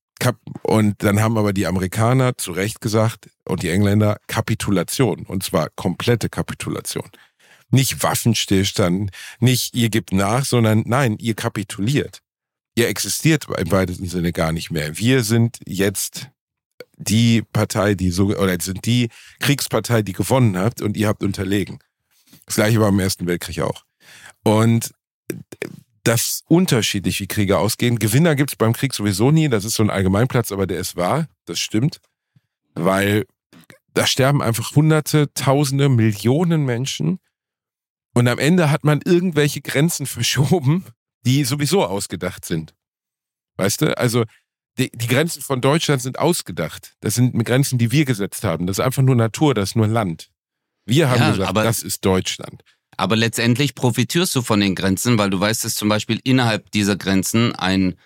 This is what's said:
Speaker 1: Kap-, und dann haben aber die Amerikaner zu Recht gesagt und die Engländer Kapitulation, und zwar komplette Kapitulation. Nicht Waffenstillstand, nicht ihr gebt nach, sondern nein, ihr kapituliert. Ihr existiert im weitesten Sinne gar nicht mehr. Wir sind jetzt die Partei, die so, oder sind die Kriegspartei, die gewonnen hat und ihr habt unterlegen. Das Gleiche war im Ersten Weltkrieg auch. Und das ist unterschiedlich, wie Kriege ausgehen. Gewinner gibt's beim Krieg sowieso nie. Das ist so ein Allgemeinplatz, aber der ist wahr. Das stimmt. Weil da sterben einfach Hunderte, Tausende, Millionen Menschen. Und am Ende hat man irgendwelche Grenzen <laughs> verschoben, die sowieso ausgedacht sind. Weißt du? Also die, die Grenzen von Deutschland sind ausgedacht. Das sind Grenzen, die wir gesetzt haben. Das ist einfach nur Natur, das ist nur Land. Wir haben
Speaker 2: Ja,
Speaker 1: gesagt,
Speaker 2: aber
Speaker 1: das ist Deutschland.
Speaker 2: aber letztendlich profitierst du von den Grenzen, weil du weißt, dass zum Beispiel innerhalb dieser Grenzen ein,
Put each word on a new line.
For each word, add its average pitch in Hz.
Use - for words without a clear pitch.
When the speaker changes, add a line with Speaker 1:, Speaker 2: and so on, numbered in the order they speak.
Speaker 1:
Kap-, 123
und 104
dann 104
haben 110
aber 104
die 95
Amerikaner 113
zu -
Recht 95
gesagt 110
und -
die 85
Engländer 104
Kapitulation, 101
und 95
zwar 82
komplette -
Kapitulation. -
Nicht 123
Waffenstillstand, 95
nicht 123
ihr 120
gebt 104
nach, 101
sondern 110
nein, 117
ihr 104
kapituliert. 110
Ihr 113
existiert 120
im 87
weitesten 92
Sinne 85
gar 82
nicht 85
mehr. 76
Wir 123
sind 117
jetzt -
die 113
Partei, 104
die 90
so, 92
oder 98
sind 92
die 120
Kriegspartei, 120
die 95
gewonnen 110
hat 95
und 104
ihr 104
habt 107
unterlegen. 98
Das -
Gleiche 110
war 107
im 98
Ersten 95
Weltkrieg 87
auch. -
Und 113
das 117
ist -
unterschiedlich, 107
wie 101
Kriege 98
ausgehen. 113
Gewinner 131
gibt's 139
beim 113
Krieg 131
sowieso 104
nie. 160
Das 107
ist 110
so -
ein 107
Allgemeinplatz, 98
aber 98
der 87
ist -
wahr. 104
Das 85
stimmt. -
Weil 98
da 113
sterben 139
einfach 113
Hunderte, 151
Tausende, 139
Millionen 127
Menschen. 135
Und 120
am 120
Ende 160
hat 156
man 147
irgendwelche 151
Grenzen 143
<laughs> -
verschoben, 147
die 135
sowieso 147
ausgedacht 92
sind. 80
Weißt -
du? -
Also 120
die, 131
die 117
Grenzen 143
von 131
Deutschland 147
sind 123
ausgedacht. 87
Das 107
sind 123
Grenzen, 127
die 117
wir 151
gesetzt 101
haben. 87
Das 95
ist -
einfach 135
nur 131
Natur, 117
das 101
ist -
nur 110
Land. 104
Wir 139
haben 123
Speaker 2:
Ja, -
Speaker 1:
gesagt, 95
Speaker 2:
aber 104
Speaker 1:
das 110
ist -
Deutschland. -
Speaker 2:
aber 110
letztendlich 120
profitierst 131
du 127
von 107
den 98
Grenzen, 95
weil 101
du 95
weißt, 107
dass 110
zum 104
Beispiel 107
innerhalb 120
dieser 104
Grenzen 95
ein, 92